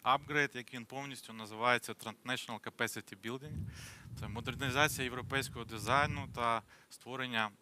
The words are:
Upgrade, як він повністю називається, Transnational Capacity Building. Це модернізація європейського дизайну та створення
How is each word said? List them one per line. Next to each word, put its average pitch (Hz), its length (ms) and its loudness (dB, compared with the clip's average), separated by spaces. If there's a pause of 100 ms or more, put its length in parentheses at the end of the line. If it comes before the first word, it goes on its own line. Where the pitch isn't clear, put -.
Upgrade, 143 520 4
як 123 180 -8
він 120 100 -6
повністю 135 480 -8
називається, 110 600 2
Transnational 117 680 -4
Capacity - 560 -4
Building. 131 360 -6 (680)
Це 104 80 -4
модернізація 131 760 2
європейського 127 600 -2
дизайну 131 720 2
та 117 280 2 (280)
створення 120 600 -2 (120)